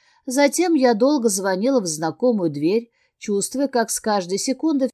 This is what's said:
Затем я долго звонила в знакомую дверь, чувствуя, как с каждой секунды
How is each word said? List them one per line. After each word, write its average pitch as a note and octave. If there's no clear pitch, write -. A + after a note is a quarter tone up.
Затем C#4+
я B3+
долго A#3+
звонила G3
в F#3
знакомую E3
дверь, F3
чувствуя, G#3
как A#3+
с -
каждой G3
секунды C4